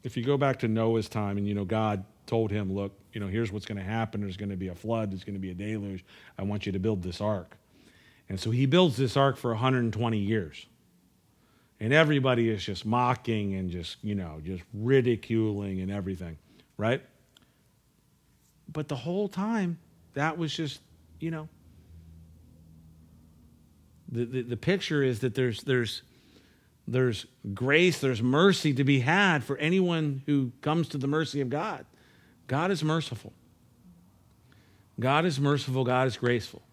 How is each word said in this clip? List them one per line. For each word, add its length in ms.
if 140
you 80
go 120
back 220
to 100
Noah's 400
time 300
and, 80
you 80
know, 100
God 400
told 240
him, 240
"Look, 240
you 80
know, 80
here's 240
what's 140
gonna 140
happen. 420
There's 140
gonna 200
be 120
a 60
flood. 380
There's 100
gonna 160
be 120
a 40
deluge. 500
I 60
want 240
you 60
to 80
build 240
this 160
ark." 360
And 120
so 100
he 160
builds 300
this 200
ark 200
for 160
a 60
hundred 220
and 120
twenty 260
years. 480
And 120
everybody 560
is 160
just 220
mocking 680
and 160
just, 320
you 120
know, 280
just 200
ridiculing 1080
and 100
everything, 480
right? 240
But 160
the 80
whole 320
time, 500
that 240
was 160
just, 260
you 140
know, 160
the, 160
the, 180
the 140
picture 460
is 180
that 140
there's, 300
there's, 380
there's 400
grace, 460
there's 240
mercy 520
to 100
be 160
had 420
for 160
anyone 680
who 260
comes 280
to 80
the 100
mercy 320
of 100
God. 340
God 240
is 140
merciful. 480
God 260
is 140
merciful. 440
God 220
is 100
graceful. 460